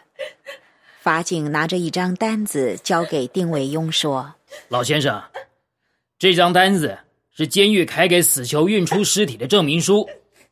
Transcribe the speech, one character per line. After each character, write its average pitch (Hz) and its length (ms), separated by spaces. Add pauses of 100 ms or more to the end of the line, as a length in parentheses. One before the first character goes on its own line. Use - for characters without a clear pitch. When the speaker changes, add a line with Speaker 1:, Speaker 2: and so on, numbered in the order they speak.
(1000)
Speaker 1:
法 165 220
警 156 280
拿 151 160
着 180 120
一 165 120
张 180 240
单 220 300
子 131 320
交 170 280
给 143 220
丁 170 240
维 139 180
庸 160 220
说： 139 440 (340)
Speaker 2:
“老 120 160
先 147 160
生， 123 200 (1000)
这 185 160
张 175 180
单 185 240
子 131 220 (320)
是 156 160
监 196 260
狱 175 140
开 170 200
给 175 140
死 135 240
囚 147 240
运 202 160
出 190 180
尸 208 220
体 127 100
的 120 120
证 190 180
明 156 160
书。 202 260 (460)